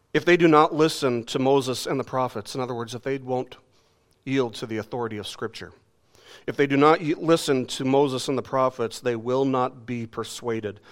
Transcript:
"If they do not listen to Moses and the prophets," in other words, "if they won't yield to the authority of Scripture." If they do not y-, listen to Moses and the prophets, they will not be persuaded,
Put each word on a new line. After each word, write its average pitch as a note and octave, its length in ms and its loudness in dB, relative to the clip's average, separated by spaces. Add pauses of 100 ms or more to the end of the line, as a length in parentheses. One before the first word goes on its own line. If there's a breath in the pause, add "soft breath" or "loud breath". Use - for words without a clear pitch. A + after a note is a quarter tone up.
(140)
"If D3 120 0
they F3 120 6
do E3+ 100 6
not D#3 260 6
listen D3 520 0
to - 140 -4
Moses C3 460 0
and C#3+ 140 -4
the A#2+ 40 -4
prophets," B2+ 520 -6
in C3+ 60 -6
other B2 140 -8
words, A#2 180 -10
"if A2+ 100 -12
they C3+ 140 -4
won't B2+ 400 -6 (680)
yield C3 300 0
to - 100 -10
the A2 120 -6
authority A2 400 -6
of G2+ 100 -10
Scripture." - 440 -10 (720 soft breath)
If B2+ 100 -6
they C#3+ 120 2
do C#3 100 2
not D#3 240 6
y-, D#3 160 -2
listen D3+ 500 2
to - 180 -6
Moses C3 420 2
and C#3 100 -2
the A2+ 60 -4
prophets, B2+ 560 -2
they B2 160 -2
will B2 300 0
not C3 400 -2
be A#2+ 200 -6
persuaded, A2+ 720 -8 (120 soft breath)